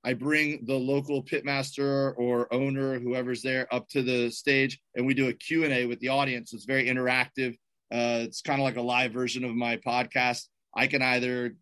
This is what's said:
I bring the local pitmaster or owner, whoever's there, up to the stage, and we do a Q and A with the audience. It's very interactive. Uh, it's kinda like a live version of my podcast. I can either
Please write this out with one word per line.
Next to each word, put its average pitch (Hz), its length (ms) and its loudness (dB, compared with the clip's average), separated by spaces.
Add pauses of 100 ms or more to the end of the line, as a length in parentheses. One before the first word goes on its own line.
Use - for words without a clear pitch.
I 127 100 0
bring 147 500 0
the 131 120 0
local 139 460 0
pitmaster 139 920 0
or 120 380 0
owner, 135 440 0
whoever's 123 440 -4
there, 131 300 -2
up 123 180 -4
to 135 120 0
the 123 280 2
stage, 135 500 2 (140)
and 123 100 0
we 135 80 2
do 131 160 2
a 120 40 -2
Q 160 320 -2
and 147 80 0
A 123 140 2
with 120 140 -4
the 123 80 -4
audience. 131 460 0
It's 101 100 -14
very 131 220 2
interactive. 127 680 0 (380)
Uh, 120 300 2
it's - 180 -6
kinda 139 220 0
like 127 140 0
a 123 60 -2
live 123 300 2
version 123 320 -2
of 120 100 -4
my 117 220 0
podcast. 123 680 0 (280)
I 127 120 2
can 139 160 2
either 123 600 0